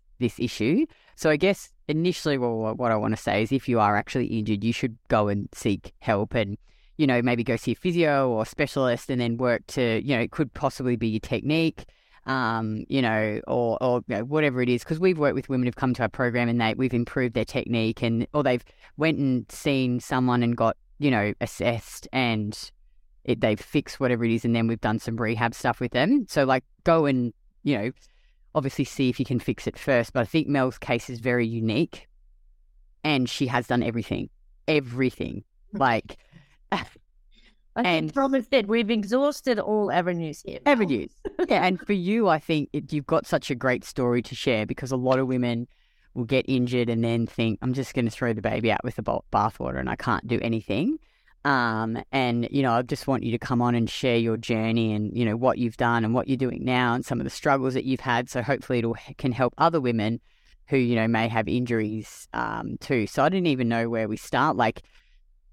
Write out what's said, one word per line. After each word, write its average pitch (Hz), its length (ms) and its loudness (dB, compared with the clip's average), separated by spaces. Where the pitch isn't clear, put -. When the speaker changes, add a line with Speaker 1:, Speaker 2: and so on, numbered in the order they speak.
Speaker 1:
this 120 220 -2
issue. 135 460 0
So - 160 2
I 151 60 4
guess 185 340 0
initially 156 480 0
what, 113 420 -2
what 120 120 0
I 110 60 2
wanna 107 220 0
say 104 260 0
is 110 80 -2
if 135 160 0
you 117 100 4
are 104 180 4
actually 120 300 -2
injured, 107 380 -2
you 117 80 2
should 117 240 -4
go 104 200 2
and 104 240 -2
seek - 480 -2
help 107 340 0
and, 104 220 -2
you 151 100 2
know, 123 160 4
maybe 120 220 2
go 117 120 0
see 120 160 -2
a - 40 -2
physio 151 540 2
or 110 120 0
a - 40 -4
specialist 131 640 -2
and 123 100 0
then 117 160 0
work 120 320 0
to, 117 360 0
you 135 120 0
know, 113 60 2
it 110 100 -4
could 143 220 -2
possibly 127 420 -2
be 117 100 -2
your 110 140 -2
technique, 151 640 -2
um, 113 640 -2
you 139 140 0
know, 110 440 0
or, 120 340 0
or, 123 280 0
you 117 80 -2
know, 110 80 -2
whatever 139 380 0
it 123 80 0
is. 120 120 2
'Cause 160 160 -4
we've 180 200 2
worked 143 180 2
with 135 120 -6
women 127 180 0
who've 120 100 -4
come 127 180 0
to 123 80 -4
our 113 60 2
program 120 400 0
and 120 120 2
they, 113 140 2
we've 127 200 0
improved 120 400 0
their 113 100 0
technique 117 580 -2
and, 113 300 0
or 147 100 0
they've 127 220 2
went 151 220 0
and 131 340 0
seen 131 480 0
someone 127 420 2
and 120 140 0
got, 113 200 2
you 143 120 2
know, 104 320 2
assessed - 720 -4
and 113 580 -2
it, 123 180 0
they've 107 180 2
fixed - 400 -4
whatever 123 240 2
it 113 80 2
is. 113 140 0
And 117 100 2
then 113 100 2
we've 113 140 0
done 110 180 0
some 113 180 -8
rehab 113 360 -2
stuff - 280 -2
with 123 120 -4
them. 208 360 2
So, 143 160 2
like, 131 180 2
go 165 220 6
and, 123 280 0
you 143 120 2
know, 107 140 -2
obviously 135 300 -2
see 131 260 0
if - 80 -2
you 127 80 0
can 123 140 0
fix - 260 -4
it - 100 -6
first. 120 360 0
But 127 80 0
I 113 40 2
think 160 240 0
Mel's 131 300 0
case 120 320 -4
is 117 80 -10
very 123 280 2
unique 113 640 -2
and 135 240 2
she 131 200 -4
has 127 180 0
done 123 160 0
everything, - 480 -4
everything. 131 800 0
Speaker 2:
<laughs> - 40 -20
Speaker 1:
Like, 127 440 2
Speaker 2:
I 165 60 0
think - 180 -12
Speaker 1:
and 165 380 0
Speaker 2:
Thomas 269 340 0
said, 226 200 2
"We've 220 220 2
exhausted 240 680 0
all 208 340 0
avenues 170 540 -2
here." - 180 -10
Speaker 1:
Avenues. 190 480 2
Yeah, 185 180 4
and 185 180 2
for 208 80 0
you, 202 360 2
I 156 100 4
think 156 340 -2
it, 143 200 -6
you've 147 140 -2
got 165 200 2
such - 240 -2
a 139 40 -2
great 127 300 0
story 123 380 0
to - 120 -10
share 110 300 0
because 123 280 -6
a 131 40 0
lot 127 220 2
of 135 80 0
women 123 420 -2
will 123 100 -4
get 131 240 0
injured 123 400 2
and 113 160 0
then 117 220 0
think, 113 340 0
"I'm 127 140 -2
just 135 180 -6
gonna 120 180 0
throw 117 220 -2
the 107 80 -4
baby 107 320 0
out - 120 -2
with 120 120 -6
the 117 60 -6
ba-, - 160 -2
bathwater 98 460 0
and 65 120 -4
I - 60 -4
can't - 300 -2
do 120 140 0
anything." 117 580 -2
Um, 117 640 0
and, 120 400 0
you 139 120 0
know, 123 100 2
I 120 100 2
just 127 240 -6
want 131 160 0
you 117 80 -4
to 117 80 -2
come 120 240 0
on 120 140 2
and 113 120 2
share 123 280 0
your 113 200 2
journey 113 580 0
and, 104 220 -4
you 120 80 0
know, 110 120 0
what 123 220 2
you've 117 180 -2
done 117 280 2
and 110 80 0
what 123 140 0
you're 135 100 0
doing 123 280 -2
now 123 300 2
and 127 100 -4
some 120 160 -4
of - 40 -4
the - 60 -6
struggles 135 440 0
that 131 100 -2
you've 131 160 -2
had. 123 280 0
So 123 140 -4
hopefully 123 380 -2
it'll, 113 160 -2
can 131 140 -2
help 123 260 0
other 165 240 4
women 117 400 0
who, 139 100 0
you 120 200 4
know, 113 100 2
may 117 220 2
have 110 180 0
injuries, 110 880 -2
um, 113 480 -6
too. 117 260 0
So - 160 0
I 151 60 6
didn't 180 180 0
even 127 220 2
know 117 200 0
where 113 200 -2
we 107 80 -4
start. 135 400 0
Like, 113 260 0